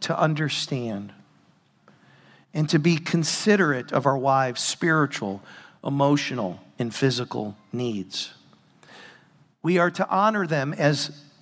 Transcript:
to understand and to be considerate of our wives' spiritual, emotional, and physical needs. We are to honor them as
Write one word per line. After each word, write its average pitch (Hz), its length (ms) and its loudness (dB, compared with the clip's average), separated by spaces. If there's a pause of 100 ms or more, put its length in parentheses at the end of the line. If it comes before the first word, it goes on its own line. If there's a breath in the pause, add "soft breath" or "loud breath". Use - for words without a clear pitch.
to - 180 -4
understand 131 960 -2 (1400 soft breath)
and 156 160 0
to 165 100 2
be 165 180 4
considerate 165 960 0
of 135 120 2
our 139 140 2
wives' 131 440 0
spiritual, 139 800 0 (420 loud breath)
emotional, 139 760 0 (180)
and 117 160 -4
physical 120 640 -2 (160)
needs. 117 600 -6 (1300 loud breath)
We 175 160 2
are 170 140 4
to - 160 -2
honor 202 380 2
them 147 260 -2
as - 500 0 (200)